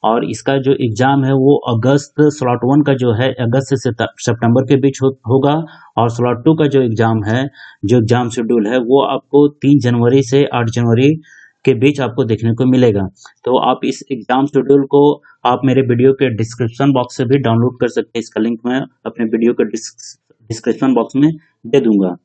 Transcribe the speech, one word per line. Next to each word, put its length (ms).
और 260
इसका 280
जो 140
exam 520
है, 100
वो 240
अगस्त, 600
slot 460
one 160
का 120
जो 200
है, 200
अगस्त 360
से 60
सित-, 400
सितंबर 460
के 140
बीच 280
हो-, 120
होगा, 360
और 120
slot 360
two 80
का 140
जो 140
exam 420
है, 260
जो 120
exam 320
schedule 380
है, 100
वो 280
आपको 420
तीन 320
जनवरी 440
से 300
आठ 160
जनवरी 460
के 80
बीच 280
आपको 220
देखने 300
को 120
मिलेगा। 420
तो 120
आप 260
इस 280
exam 340
schedule 400
को 360
आप 200
मेरे 160
video 320
के 160
description 640
box 260
से 80
भी 120
डाउनलोड 420
कर 80
सकते 300
हैं। 40
इसका 200
link 240
मैं 160
अपने 200
वीडियो 280
के 120
डिस-, 680
description 440
box 220
में 160
दे 120
दूंगा। 460